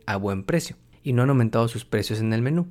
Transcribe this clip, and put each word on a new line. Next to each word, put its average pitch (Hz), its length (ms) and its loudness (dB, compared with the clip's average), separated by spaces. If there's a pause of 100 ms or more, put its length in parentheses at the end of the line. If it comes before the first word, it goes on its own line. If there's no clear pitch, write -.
a 104 120 -4
buen 98 260 -4
precio 160 320 -2 (260)
y 135 120 -2
no 120 100 4
han 131 60 4
aumentado 117 400 2
sus 113 160 -8
precios 107 340 -2
en 110 140 0
el 113 80 0
menú. 165 300 0